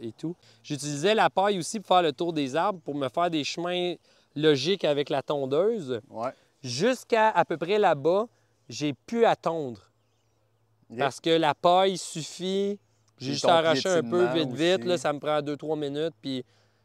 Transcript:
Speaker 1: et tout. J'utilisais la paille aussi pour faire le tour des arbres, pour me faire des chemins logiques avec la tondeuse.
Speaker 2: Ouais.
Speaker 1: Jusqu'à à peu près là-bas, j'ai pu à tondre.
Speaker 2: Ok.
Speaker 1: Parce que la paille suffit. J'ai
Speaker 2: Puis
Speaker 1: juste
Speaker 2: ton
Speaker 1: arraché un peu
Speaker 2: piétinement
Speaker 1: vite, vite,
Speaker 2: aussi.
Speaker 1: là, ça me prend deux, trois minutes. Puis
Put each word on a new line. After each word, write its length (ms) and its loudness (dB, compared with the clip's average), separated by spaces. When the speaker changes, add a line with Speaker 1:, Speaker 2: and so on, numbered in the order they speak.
Speaker 1:
et 100 -10
tout. 240 -10
J'utilisais 540 -2
la 140 4
paille 280 0
aussi 220 -6
pour 80 -12
faire 140 6
le 100 2
tour 220 -4
des 240 -2
arbres, 260 -2
pour 120 -6
me 120 -4
faire 220 0
des 160 -2
chemins 500 -4
logiques 480 2
avec 260 0
la 120 0
tondeuse. 880 -2
Speaker 2:
Ouais. 220 -6
Speaker 1:
Jusqu'à 640 0
à 160 2
peu 120 -4
près 220 0
là-bas, 480 2
j'ai 240 -4
pu 320 0
à 100 4
tondre. 540 -6
Speaker 2:
Ok. 80 -12
Speaker 1:
Parce 220 -2
que 80 -2
la 260 4
paille 420 4
suffit. 800 -6
J'ai 0 -
Speaker 2:
Puis 100 -12
Speaker 1:
juste 160 -4
Speaker 2:
ton 60 6
Speaker 1:
arraché 400 4
un 140 2
peu 240 2
Speaker 2:
piétinement 60 -2
Speaker 1:
vite, 260 0
vite, 200 2
Speaker 2:
aussi. 100 -6
Speaker 1:
là, 80 0
ça 160 -2
me 60 -8
prend 220 -2
deux, 160 -6
trois 200 -6
minutes. 440 -4
Puis 220 -6